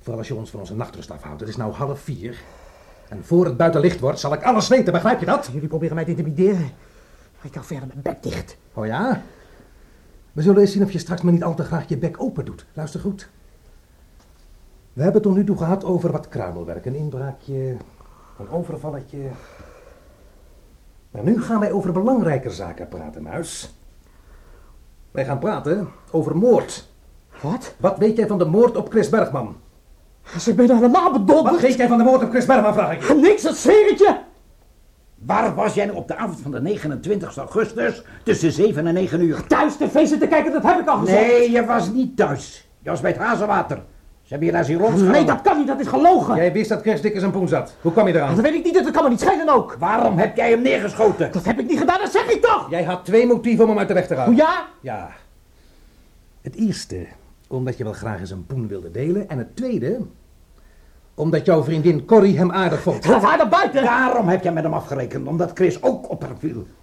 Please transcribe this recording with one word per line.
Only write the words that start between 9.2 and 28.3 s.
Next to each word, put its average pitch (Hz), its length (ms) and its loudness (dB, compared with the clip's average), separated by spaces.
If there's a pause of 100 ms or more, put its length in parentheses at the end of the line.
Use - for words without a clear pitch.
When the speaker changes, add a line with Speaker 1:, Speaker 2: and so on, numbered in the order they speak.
Speaker 1:
We 151 100 -6
zullen 196 180 6
eens 202 120 4
zien 202 100 0
of 196 100 -2
je 170 60 -6
straks 175 240 -8
maar 175 100 4
niet 170 120 2
al 165 100 -2
te 151 100 -6
graag 160 240 -6
je 151 80 -4
bek 156 260 -6
open 208 220 -6
doet. - 280 -16
Luister 156 280 -10
goed. - 280 -8 (1600)
We 127 100 -6
hebben 170 200 4
het 202 80 2
tot 185 80 2
nu 202 60 2
toe 202 120 0
gehad 180 280 -2
over 170 280 -2
wat - 160 -6
kruimelwerk. 87 580 -10
Een 127 80 -6
inbraakje, 135 840 -8 (640)
een 98 100 -16
overvalletje. 147 800 -10 (1800)
Maar 104 140 -12
nu 226 180 0
gaan 220 180 -2
wij 202 120 -2
over 185 200 -4
belangrijke 180 580 0
zaken 87 380 -12
praten, 78 340 -16
Muis. 107 520 -12 (1400)
Wij 135 140 -4
gaan 135 140 -4
praten 170 500 -4 (220)
over 156 260 -2
moord. - 520 2 (520)
Speaker 2:
Wat? 185 360 -8
Speaker 1:
Wat 190 220 -2
weet 226 180 2
jij 220 100 0
van 208 120 -2